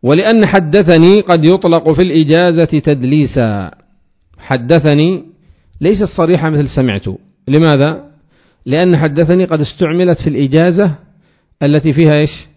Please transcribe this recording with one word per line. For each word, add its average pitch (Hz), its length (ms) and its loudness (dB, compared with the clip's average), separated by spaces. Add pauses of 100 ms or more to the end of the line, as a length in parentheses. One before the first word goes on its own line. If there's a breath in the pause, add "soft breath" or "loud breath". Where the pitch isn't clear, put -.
ولأن 185 440 2
"حدثني" 175 720 4
قد 175 240 0
يطلق 170 480 2
في 151 100 0
الإجازة 160 760 0
تدليسا، 127 920 -2 (680)
حدثني 151 840 -2 (560)
ليست 196 360 -2
صريحة 165 340 0
مثل 147 180 -2
"سمعت". 120 360 -4 (440)
لماذا؟ 151 560 0 (640)
لأن 165 300 0
"حدثني" 160 480 0
قد 165 160 -4
استعملت 170 600 -2
في 160 100 -4
الإجازة 160 640 0 (680)
التي 147 300 0
فيها 151 220 2
إيش؟ 151 160 0 (260)